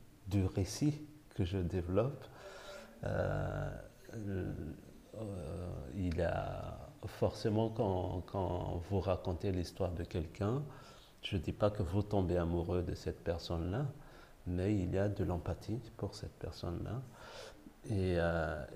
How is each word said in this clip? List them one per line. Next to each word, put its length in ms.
du 180
récit 600
que 80
je 140
développe ? 680
Euh, 680
euh, 380
il 220
y 40
a 580
forcément, 640
quand, 560
quand 640
vous 120
racontez 500
l'histoire 400
de 120
quelqu'un, 600
je 160
dis 140
pas 180
que 140
vous 200
tombez 340
amoureux 460
de 120
cette 260
personne-là, 640
mais 280
il 180
y 40
a 120
de 140
l'empathie 580
pour 180
cette 240
personne-là. 600
Et, 280
euh, 480